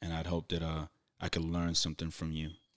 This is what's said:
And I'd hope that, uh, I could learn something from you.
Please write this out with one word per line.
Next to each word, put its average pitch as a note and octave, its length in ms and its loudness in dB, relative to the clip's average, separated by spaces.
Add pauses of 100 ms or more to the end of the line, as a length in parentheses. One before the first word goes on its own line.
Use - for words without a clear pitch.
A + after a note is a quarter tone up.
And E2+ 100 -4
I'd E2 160 0
hope F2 220 0
that, E2+ 140 0
uh, D#2+ 240 0 (320)
I F2+ 100 -2
could E2 160 2
learn E2+ 280 2
something D#2+ 380 0
from D#2+ 200 -4
you. D#2 200 -2 (260)